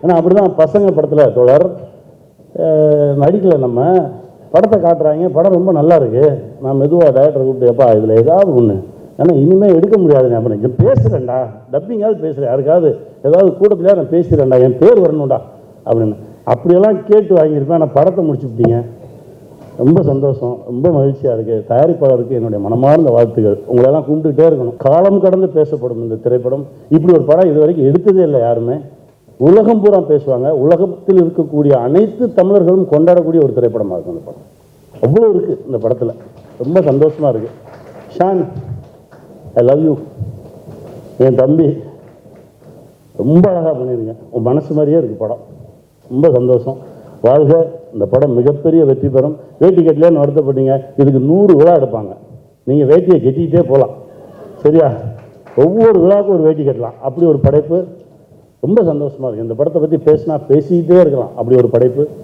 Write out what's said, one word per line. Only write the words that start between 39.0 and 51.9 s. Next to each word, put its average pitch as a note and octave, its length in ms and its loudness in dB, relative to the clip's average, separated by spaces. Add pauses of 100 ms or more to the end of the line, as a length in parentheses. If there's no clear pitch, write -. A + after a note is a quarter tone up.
I A#2+ 80 2
love C3+ 160 2
you. D#3 180 -2 (1200)
என் B2+ 180 2
தம்பி, C#3+ 420 0 (1400)
ரொம்ப E3+ 320 2
அழகா E3 240 -2
பண்ணிருங்க. B2 420 -8 (140)
உன் A#2+ 120 -6
மனசு C#3+ 320 -2
மாதிரியே D3+ 240 0
இருக்கு A2 180 -4
படம். A2 240 -8 (680)
ரொம்ப D3 220 0
சந்தோஷம். B2+ 460 0 (440)
வாழ்க, D3 560 2 (160)
இந்த G2+ 120 -4
படம் B2+ 280 0
மிகப்பெரிய D3 520 0
வெற்றி C3 220 -2
பெறும். C3+ 300 -2 (220)
வேட்டி F3 260 2
கட்டலைன்னு D#3 380 2
வருத்தப்பட்டீங்க, C3+ 600 -2 (120)
இதுக்கு C3+ 220 2
நூறு F3 360 2
விழா E3 200 4
எடுப்பாங்க. A2 400 -4 (480)